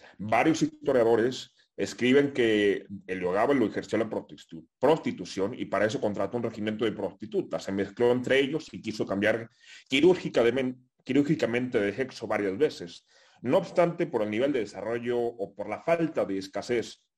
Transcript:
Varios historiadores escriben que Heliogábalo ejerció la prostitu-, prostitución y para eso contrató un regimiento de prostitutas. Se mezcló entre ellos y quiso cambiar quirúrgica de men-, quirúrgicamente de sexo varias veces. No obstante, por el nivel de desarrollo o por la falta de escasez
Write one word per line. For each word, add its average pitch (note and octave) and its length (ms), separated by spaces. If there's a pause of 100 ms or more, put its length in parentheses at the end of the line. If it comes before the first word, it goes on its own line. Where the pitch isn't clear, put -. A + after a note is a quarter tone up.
(180)
Varios C3 460
historiadores B2 920 (220)
escriben C3 560
que G#2+ 520 (200)
Heliogábalo G2+ 600
ejerció G2+ 320
la A2 120
prostitu-, - 580 (100)
prostitución A#2 800
y F#2+ 80
para G2 200
eso A#2+ 160
contrató G2+ 340
un A#2+ 80
regimiento A2 400
de A2 80
prostitutas. G2 720
Se G2 80
mezcló G2+ 400
entre B2 280
ellos D3 340
y F#2 80
quiso A2 240
cambiar G#2+ 440 (380)
quirúrgica D3+ 560
de A#2 80
men-, B2+ 380 (140)
quirúrgicamente B2+ 760
de G2+ 140
sexo C3 340
varias G2+ 300
veces. G#2 500 (340)
No C3+ 160
obstante, E3+ 500
por A#2+ 160
el G#2+ 80
nivel B2+ 200
de C3 80
desarrollo A#2 600
o A#2 340
por G2+ 160
la G#2 140
falta E3 420
de F#2+ 120
escasez G#2 680 (120)